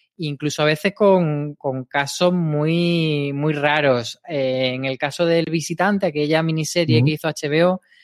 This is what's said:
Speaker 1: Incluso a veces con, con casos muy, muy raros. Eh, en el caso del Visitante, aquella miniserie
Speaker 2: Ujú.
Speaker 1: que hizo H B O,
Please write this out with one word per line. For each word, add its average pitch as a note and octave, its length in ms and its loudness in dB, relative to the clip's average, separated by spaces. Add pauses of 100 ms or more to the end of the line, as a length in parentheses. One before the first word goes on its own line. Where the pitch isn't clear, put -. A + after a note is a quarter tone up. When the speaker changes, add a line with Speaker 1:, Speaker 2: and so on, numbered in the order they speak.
(180)
Speaker 1:
Incluso D3+ 440 -4
a D3+ 40 2
veces D#3 280 0
con, D#3 640 2
con C3 300 -6
casos D3+ 480 0
muy, D#3+ 1000 0
muy D3 200 -2
raros. C#3+ 720 0
Eh, C3 460 -2
en C3 100 -8
el C3+ 140 -4
caso D3 280 -2
del E3 200 2
Visitante, F3 640 0
aquella D3+ 360 0
miniserie D#3+ 540 0
Speaker 2:
Ujú. A#2+ 80 4
Speaker 1:
que D3+ 80 4
hizo D3+ 160 -4
H D3+ 180 -6
B D#3 160 2
O, F#3 180 2 (220)